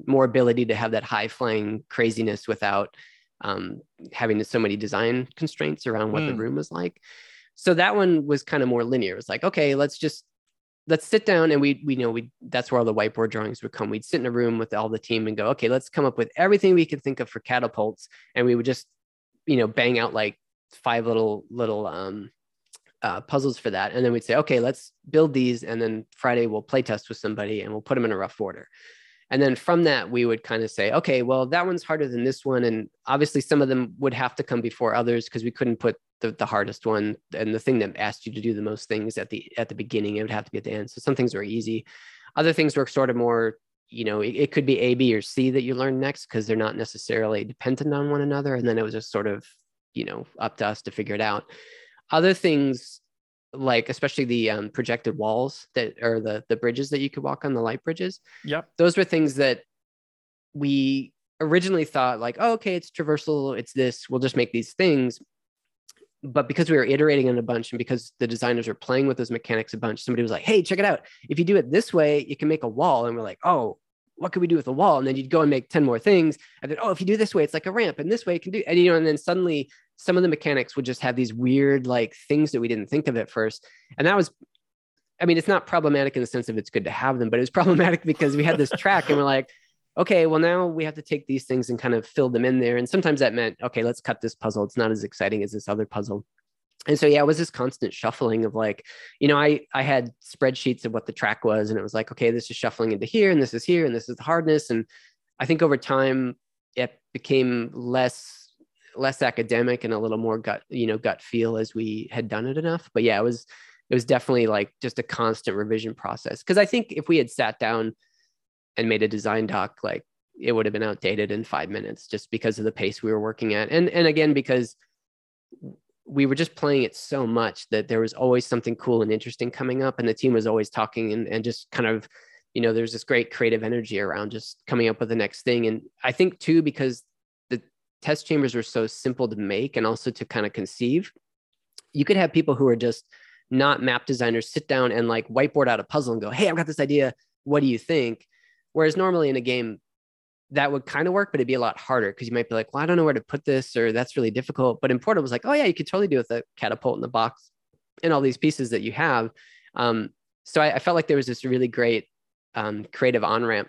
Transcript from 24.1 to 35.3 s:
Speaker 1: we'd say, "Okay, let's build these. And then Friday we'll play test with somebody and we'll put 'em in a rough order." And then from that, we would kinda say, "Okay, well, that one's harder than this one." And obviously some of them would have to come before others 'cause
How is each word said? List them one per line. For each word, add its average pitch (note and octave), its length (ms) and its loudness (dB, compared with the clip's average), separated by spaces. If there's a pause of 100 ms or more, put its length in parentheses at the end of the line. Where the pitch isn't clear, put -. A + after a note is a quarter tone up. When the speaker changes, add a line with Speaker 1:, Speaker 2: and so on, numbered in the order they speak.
Speaker 1:
we'd A#2 120 -2
say, A#2 120 0
"Okay, D3 240 2
let's - 320 -4 (180)
build D#3 240 4
these. B2 300 0
And A#2 180 -6
then A2 240 -4 (100)
Friday A#2+ 300 0
we'll G#2+ 160 -2
play C3 200 0
test A2 280 -4
with A2 80 -14
somebody G#2 440 -6
and G2+ 100 -10
we'll G#2+ 100 -10
put C3 160 -2
'em A#2+ 80 0
in A2 60 0
a G2 60 -4
rough F#2+ 220 -6
order." G2 280 -8 (600)
And C3+ 120 2
then C3+ 140 2
from F3 280 2
that, B2 260 2
we B2 160 2
would A2+ 180 -2
kinda A2+ 240 -4
say, G#2+ 240 0
"Okay, C#3 300 2
well, C3 260 0
that F3 180 0
one's F3+ 180 -4
harder D#3 240 -2
than A#2+ 160 -2
this C3 220 -2
one." B2+ 180 2
And A2 260 -2 (160)
obviously C#3+ 360 2
some D3 200 2
of C3+ 60 2
them B2+ 320 -2
would C3+ 140 0
have B2 220 -4
to D3+ 80 -6
come A#2+ 180 -4
before A2+ 320 -2
others A#2 340 0
'cause A2+ 160 -8